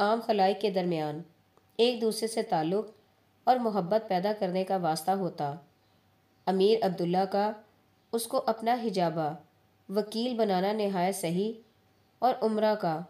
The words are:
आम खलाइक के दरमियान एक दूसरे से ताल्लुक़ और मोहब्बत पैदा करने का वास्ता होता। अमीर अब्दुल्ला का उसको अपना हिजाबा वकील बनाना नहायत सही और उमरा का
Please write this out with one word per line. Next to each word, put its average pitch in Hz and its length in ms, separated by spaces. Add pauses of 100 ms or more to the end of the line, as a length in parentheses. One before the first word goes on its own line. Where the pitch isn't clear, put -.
आम 220 180
खलाइक 202 400
के 214 120
दरमियान 165 520 (540)
एक 233 220
दूसरे 220 280
से 220 160
ताल्लुक़ 180 420 (600)
और 254 140
मोहब्बत 214 480
पैदा 190 260
करने 185 300
का 190 140
वास्ता 165 360
होता। 175 320 (1000)
अमीर 190 360
अब्दुल्ला 175 440
का 202 280 (580)
उसको 226 260 (100)
अपना 226 280
हिजाबा 175 520 (600)
वकील 214 480
बनाना 202 380
नहायत 196 420
सही 180 320 (720)
और 247 200
उमरा 214 340
का 175 180 (160)